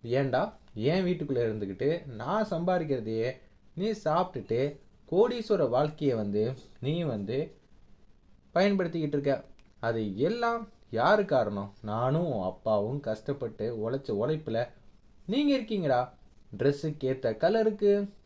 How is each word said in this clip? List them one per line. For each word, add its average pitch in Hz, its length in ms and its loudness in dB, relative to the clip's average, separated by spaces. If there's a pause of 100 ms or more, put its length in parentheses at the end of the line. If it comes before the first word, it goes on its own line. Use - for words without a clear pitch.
ஏன்டா, 131 480 0 (220)
என் 151 300 0
வீட்டுக்குள்ள 156 340 -2
இருந்துக்கிட்டு 113 680 -2
நான் 143 440 2
சம்பாதிக்கிறதையே 139 800 2 (420)
நீ 202 160 0 (140)
சாப்பிட்டுட்டு 147 720 0 (340)
கோடீஸ்வர 214 580 2
வாழ்க்கையை 139 480 0
வந்து 107 380 0 (260)
நீ 160 220 -2
வந்து 120 520 -4 (1000)
பயன்படுத்திக்கிட்டு 170 600 2
இருக்க? 139 280 0 (360)
அது 113 360 -2
எல்லாம் 226 520 -2 (220)
யாரு 175 340 4
காரணம்? 104 580 0
நானும் 131 500 0
உன் 101 120 -2
அப்பாவும் 107 560 -2
கஷ்டப்பட்டு 113 760 -6
உழைச்ச 120 340 -4 (100)
உழைப்புல 120 480 -2 (580)
நீங்க 277 300 2
இருக்கீங்கடா. 170 520 0 (500)
ட்ரெஸ்ஸுக்கு 143 440 0
ஏத்த 131 340 -2
கலருக்கு 202 760 2 (140)